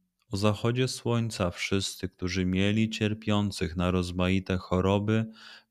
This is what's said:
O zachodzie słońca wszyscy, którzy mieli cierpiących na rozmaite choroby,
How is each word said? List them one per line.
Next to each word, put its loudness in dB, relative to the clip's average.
O -4
zachodzie 0
słońca -2
wszyscy, -4
którzy -2
mieli 2
cierpiących -2
na 2
rozmaite 0
choroby, 2